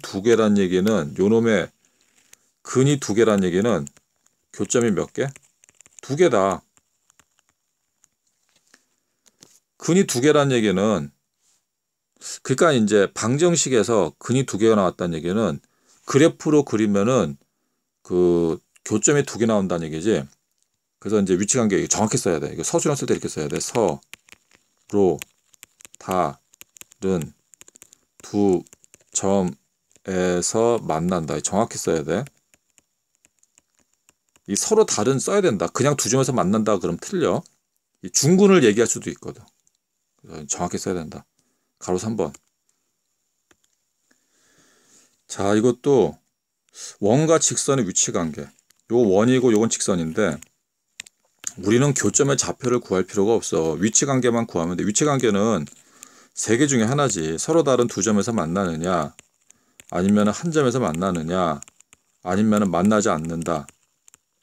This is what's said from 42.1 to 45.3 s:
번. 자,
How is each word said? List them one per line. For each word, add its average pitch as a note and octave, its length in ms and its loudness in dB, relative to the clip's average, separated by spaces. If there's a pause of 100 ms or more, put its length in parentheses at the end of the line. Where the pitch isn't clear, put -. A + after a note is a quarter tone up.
번. E2+ 160 -4 (3000)
자, G2+ 280 -2